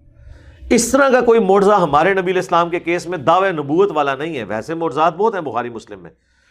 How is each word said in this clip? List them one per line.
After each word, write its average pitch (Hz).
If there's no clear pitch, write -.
اس 240
طرح 269
کا 254
کوئی 233
معجزہ 196
ہمارے 170
نبی 190
علیہ 185
السلام 175
کے 170
کیس 165
میں 180
دعوی 180
نبوت 165
والا 143
نہیں 151
ہے۔ 117
ویسے 110
معجزات 165
بہت 208
ہیں 185
بخاری 120
مسلم 107
میں، 80